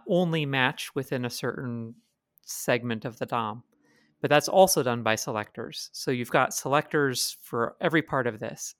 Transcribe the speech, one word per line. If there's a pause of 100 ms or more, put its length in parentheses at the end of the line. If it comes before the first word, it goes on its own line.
only
match
within
a
certain (480)
segment
of
the
dom. (580)
But
that's
also
done
by
selectors.
So
you've
got
selectors
for
every
part
of
this.